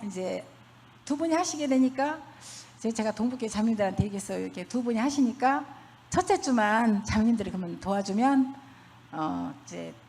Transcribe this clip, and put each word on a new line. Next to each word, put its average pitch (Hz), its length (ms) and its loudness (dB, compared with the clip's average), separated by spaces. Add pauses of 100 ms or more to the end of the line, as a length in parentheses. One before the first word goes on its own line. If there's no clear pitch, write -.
이제 185 400 -6 (600)
두 285 120 -2
분이 320 160 0
하시게 311 340 0
되니까 262 520 2 (580)
이제 226 140 -2
제가 220 200 0
동북교회 233 380 -2
자매님들한테 208 560 2
얘기했어요. 196 400 -6
이렇게 180 200 -10
두 247 180 -4
분이 233 140 0
하시니까 269 680 2 (440)
첫째 370 320 2
주만 220 640 2
자매님들이 214 480 2
그러면 175 280 -6
도와주면, 214 760 2 (560)
어, 165 420 -4 (100)
이제 170 300 -12 (160)